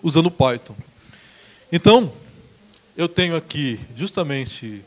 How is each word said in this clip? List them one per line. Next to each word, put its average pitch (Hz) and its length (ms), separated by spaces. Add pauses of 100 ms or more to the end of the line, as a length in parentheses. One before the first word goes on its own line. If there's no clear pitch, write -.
usando 165 300
Python. 123 440 (960)
Então, 202 400 (840)
eu 170 120
tenho 170 280
aqui 143 440 (160)
justamente 131 920